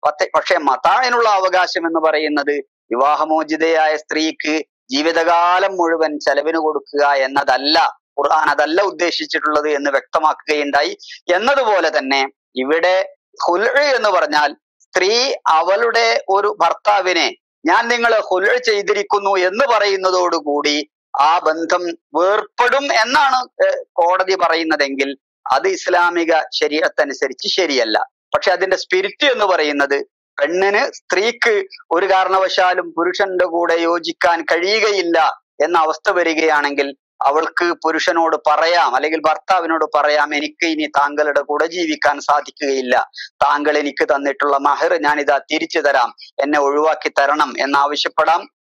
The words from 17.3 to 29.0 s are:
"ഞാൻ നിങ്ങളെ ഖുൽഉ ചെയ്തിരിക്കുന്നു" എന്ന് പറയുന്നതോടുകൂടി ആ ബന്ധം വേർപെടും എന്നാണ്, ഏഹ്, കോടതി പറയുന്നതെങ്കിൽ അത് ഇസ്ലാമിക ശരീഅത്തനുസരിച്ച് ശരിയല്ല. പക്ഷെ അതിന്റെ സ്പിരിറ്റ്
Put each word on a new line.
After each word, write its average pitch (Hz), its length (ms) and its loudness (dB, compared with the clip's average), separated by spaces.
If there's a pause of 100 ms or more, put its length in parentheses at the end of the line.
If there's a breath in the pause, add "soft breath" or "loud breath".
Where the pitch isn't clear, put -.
"ഞാൻ 208 220 2
നിങ്ങളെ 233 320 2
ഖുൽഉ 196 380 0
ചെയ്തിരിക്കുന്നു" 202 800 0
എന്ന് 185 300 0
പറയുന്നതോടുകൂടി 175 1200 0 (320)
ആ 160 180 4
ബന്ധം 165 440 -2 (300)
വേർപെടും 214 800 0
എന്നാണ്, 254 760 0
ഏഹ്, 190 240 -2
കോടതി 185 440 0
പറയുന്നതെങ്കിൽ 151 840 0 (340)
അത് 139 160 2
ഇസ്ലാമിക 175 680 0 (200)
ശരീഅത്തനുസരിച്ച് 147 960 -2
ശരിയല്ല. 117 580 -2 (300)
പക്ഷെ 190 160 2
അതിന്റെ 185 260 0
സ്പിരിറ്റ് 196 480 -2